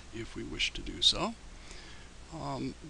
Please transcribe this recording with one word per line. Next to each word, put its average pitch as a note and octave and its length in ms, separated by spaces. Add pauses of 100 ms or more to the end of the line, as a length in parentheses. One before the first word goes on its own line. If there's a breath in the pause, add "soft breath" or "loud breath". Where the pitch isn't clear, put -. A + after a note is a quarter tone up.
(140)
if A2+ 200
we A2+ 100
wish - 320
to - 60
do - 200
so. F#3+ 340 (960 loud breath)
Um, C#3 420 (140)